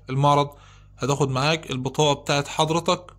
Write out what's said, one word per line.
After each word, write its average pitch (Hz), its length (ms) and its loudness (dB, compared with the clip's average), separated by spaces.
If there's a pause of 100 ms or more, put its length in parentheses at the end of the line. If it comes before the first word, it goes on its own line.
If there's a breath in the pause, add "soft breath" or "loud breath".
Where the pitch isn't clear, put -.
المعرض؟ 143 400 2 (480 soft breath)
هتاخد 139 320 0
معاك 147 420 -2
البطاقة 135 500 0
بتاعت 143 260 0
حضرتك 165 720 -2